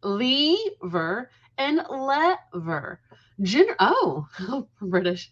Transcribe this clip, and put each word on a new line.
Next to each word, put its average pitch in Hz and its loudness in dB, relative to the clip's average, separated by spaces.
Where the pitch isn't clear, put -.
lever 247 0
and 294 0
lever. 269 -2
Gen-, 262 4
oh, 196 2
<laughs> - -8
British. 180 -2